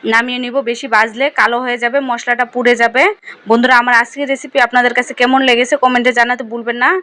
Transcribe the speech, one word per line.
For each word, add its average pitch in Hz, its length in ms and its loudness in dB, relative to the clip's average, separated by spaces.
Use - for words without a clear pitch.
নামিয়ে 233 340 0
নিব। 247 220 -6
বেশি 233 280 -6
ভাজলে 220 420 0
কালো 240 300 0
হয়ে 247 180 -4
যাবে, 240 220 -2
মশলাটা 247 440 -2
পুড়ে 240 300 0
যাবে। 233 280 2
বন্ধুরা, 240 300 2
আমার 240 180 2
আজকের 247 340 -2
রেসিপি 269 320 -4
আপনাদের 247 340 2
কাছে 240 200 -4
কেমন 262 280 2
লেগেছে 247 340 2
কমেন্টে 254 360 2
জানাতে 240 320 0
ভুলবেন 233 320 -8
না। 254 140 2